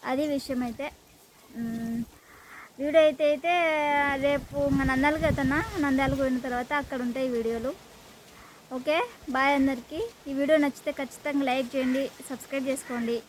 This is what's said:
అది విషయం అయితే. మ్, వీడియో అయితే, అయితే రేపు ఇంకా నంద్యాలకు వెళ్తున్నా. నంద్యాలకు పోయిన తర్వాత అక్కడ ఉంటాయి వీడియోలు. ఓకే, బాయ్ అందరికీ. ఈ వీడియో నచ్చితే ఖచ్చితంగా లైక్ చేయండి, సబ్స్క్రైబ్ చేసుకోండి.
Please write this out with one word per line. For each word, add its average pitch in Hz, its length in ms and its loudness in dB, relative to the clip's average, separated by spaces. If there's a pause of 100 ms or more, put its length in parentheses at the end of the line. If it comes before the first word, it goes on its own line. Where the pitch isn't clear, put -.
(100)
అది 277 240 0
విషయం 269 340 -4
అయితే. 247 180 -8 (720)
మ్, 233 400 -4 (800)
వీడియో 302 300 6
అయితే, 302 240 0
అయితే 330 220 0 (720)
రేపు 277 300 0 (160)
ఇంకా 269 180 2
నంద్యాలకు 294 360 2
వెళ్తున్నా. 277 320 2 (260)
నంద్యాలకు 269 380 2
పోయిన 254 240 0
తర్వాత 247 260 -4 (100)
అక్కడ 262 240 -6
ఉంటాయి 262 300 -2
వీడియోలు. 233 360 -2 (1040)
ఓకే, 302 200 0 (400)
బాయ్ 277 220 4
అందరికీ. 269 420 0 (280)
ఈ 277 120 -6
వీడియో 302 240 4
నచ్చితే 285 360 -4
ఖచ్చితంగా 277 500 -4
లైక్ 254 240 -2
చేయండి, 262 300 0 (260)
సబ్స్క్రైబ్ 269 420 -6
చేసుకోండి. 233 460 -4 (100)